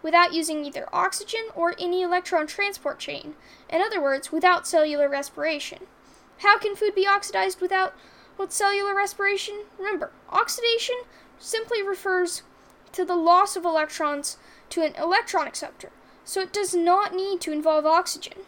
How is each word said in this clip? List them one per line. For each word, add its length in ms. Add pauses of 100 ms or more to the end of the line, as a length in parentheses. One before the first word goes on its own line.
without 280
using 320
either 300
oxygen 600
or 240
any 240
electron 420
transport 540
chain, 340 (340)
in 140
other 180
words, 320
without 360
cellular 420
respiration. 720 (580)
How 220
can 160
food 180
be 140
oxidized 520
without, 360 (420)
with 140
cellular 440
respiration? 680 (140)
Remember, 320 (180)
oxidation 680 (420)
simply 420
refers 600 (480)
to 120
the 120
loss 400
of 100
electrons 720 (320)
to 140
an 120
electron 520
acceptor, 440 (320)
so 180
it 120
does 220
not 380
need 280
to 100
involve 340
oxygen. 520 (100)